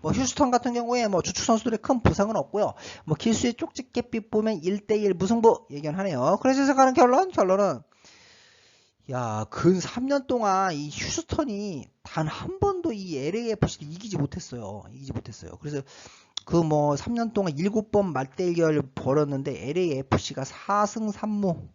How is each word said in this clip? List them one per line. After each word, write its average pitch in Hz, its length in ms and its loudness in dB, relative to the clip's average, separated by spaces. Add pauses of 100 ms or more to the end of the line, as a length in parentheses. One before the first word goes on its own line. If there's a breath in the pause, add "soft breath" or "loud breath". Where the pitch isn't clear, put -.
뭐 156 120 -2
휴스턴 262 360 2
같은 240 240 2
경우에 240 340 0
뭐 185 140 2
주축 - 220 -6
선수들의 220 360 2
큰 254 220 0
부상은 202 360 2
없고요. 190 360 -2 (320 loud breath)
뭐 156 120 -2
기수의 233 380 0
쪽집게빛 - 760 -6
보면 214 320 0
일 196 240 -2
대 220 80 2
일 208 180 2
무승부 214 560 4
예견하네요. 156 720 0
그래서 262 200 4
예상하는 269 320 6
결론, 294 380 6
결론은, 190 500 2 (1300 soft breath)
야, 110 380 -4
근 180 320 4
삼 254 260 -4
년 277 180 0
동안 196 480 2
이 147 160 -6
휴스턴이 202 1000 -6 (140)
단 160 240 -4
한 370 320 -8
번도 370 340 0
이 185 240 -6
엘에이에프씨를 185 760 -2
이기지 190 260 -10
못했어요. 117 760 -8
이기지 135 200 -16
못했어요. - 480 -12
그래서 147 220 -8 (640 loud breath)
그 170 180 4
뭐 147 320 4
삼 233 180 -6
년 233 200 -2
동안 180 240 0
일곱 208 340 0
번 196 220 2
맞대결 156 680 2 (120)
벌였는데, 139 720 0
엘에이에프씨가 139 760 -2
사 208 400 0
승 214 260 -4
삼 214 180 -6 (120)
무 180 340 -2